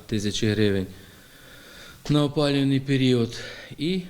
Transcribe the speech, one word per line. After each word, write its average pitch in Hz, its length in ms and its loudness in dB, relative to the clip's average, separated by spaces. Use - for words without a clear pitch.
тисячі 104 420 -2
гривень 101 380 2
на 147 160 4
опалювальний 139 560 2
період. 131 560 2
І 180 320 -2